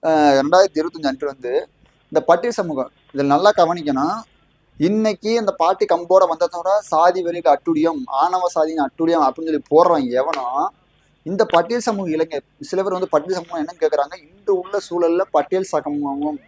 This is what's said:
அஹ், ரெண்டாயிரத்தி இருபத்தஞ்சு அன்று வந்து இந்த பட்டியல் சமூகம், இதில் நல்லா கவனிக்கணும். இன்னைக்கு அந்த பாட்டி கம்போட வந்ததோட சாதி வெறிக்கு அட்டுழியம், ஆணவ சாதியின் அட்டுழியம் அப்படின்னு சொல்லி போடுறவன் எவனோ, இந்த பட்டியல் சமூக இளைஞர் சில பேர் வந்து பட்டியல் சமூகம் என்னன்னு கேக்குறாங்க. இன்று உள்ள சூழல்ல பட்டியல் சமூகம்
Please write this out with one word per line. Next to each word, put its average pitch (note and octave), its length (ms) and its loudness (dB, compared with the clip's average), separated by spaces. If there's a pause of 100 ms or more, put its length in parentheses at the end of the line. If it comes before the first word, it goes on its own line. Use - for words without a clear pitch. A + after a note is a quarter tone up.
அஹ், D3+ 320 4
ரெண்டாயிரத்தி D#3 460 4
இருபத்தஞ்சு D#3+ 260 -4
அன்று C3+ 200 -4
வந்து C3 260 -8 (500)
இந்த - 220 -2
பட்டியல் A#3+ 300 2
சமூகம், D#3 360 -6 (220)
இதில் C#3+ 140 -2
நல்லா D#3+ 300 4
கவனிக்கணும். D#3+ 600 0 (640)
இன்னைக்கு G#3+ 600 0
அந்த G3+ 140 -2
பாட்டி F3+ 320 0
கம்போட F3 440 4
வந்ததோட F3 500 -2
சாதி F3+ 440 2
வெறிக்கு E3+ 260 -2
அட்டுழியம், D#3 580 0
ஆணவ E3+ 420 0
சாதியின் D#3+ 340 -2
அட்டுழியம் D#3+ 400 0
அப்படின்னு D#3+ 280 -2
சொல்லி D3 120 -2
போடுறவன் D#3 480 4
எவனோ, C3 380 -2 (760)
இந்த F#3 180 0
பட்டியல் E3+ 360 0
சமூக G3 300 -4
இளைஞர் D#3+ 320 -4 (180)
சில F#3 220 -4
பேர் F#3+ 100 -2
வந்து F#3 160 -4
பட்டியல் E3+ 300 -2
சமூகம் E3+ 220 -10
என்னன்னு D#3+ 220 -8
கேக்குறாங்க. D3 400 -2
இன்று F#3+ 360 -4
உள்ள F#3+ 200 -6
சூழல்ல F3 520 0
பட்டியல் F#3 340 0
சமூகம் D3 840 -6